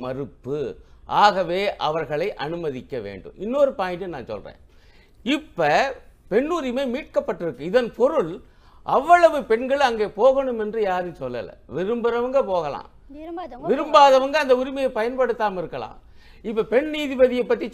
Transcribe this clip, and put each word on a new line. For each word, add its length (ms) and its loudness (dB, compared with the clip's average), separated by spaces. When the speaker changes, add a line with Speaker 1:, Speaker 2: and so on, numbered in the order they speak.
Speaker 1:
மறுப்பு, 560 -8
ஆகவே 380 2
அவர்களை 580 -4
அனுமதிக்க 580 -8
வேண்டும். 280 -14
இன்னொரு 340 2
பாயிண்ட் 360 -6
நான் 160 -12
சொல்றேன், 280 -12
இப்ப 440 -2
பெண்ணுரிமை 540 0
மீட்கப்பட்டிருக்கு, 760 -6
இதன் 240 2
பொருள் 360 2
அவ்வளவு 580 6
பெண்கள் 440 2
அங்கே 200 -2
போகணும் 460 2
என்று 180 -4
யாரும் 400 -2
சொல்லல. 280 -8
விரும்புறவங்க 640 0
போகலாம், 360 -4
Speaker 2:
விரும்பாதவங்க 560 -8
Speaker 1:
விரும்பாதவங்க 720 6
அந்த 120 4
உரிமையை 380 -2
பயன்படுத்தாம 680 -2
இருக்கலாம். 360 -10
இப்ப 300 -2
பெண் 160 2
நீதிபதியை 560 2
பத்தி 280 -2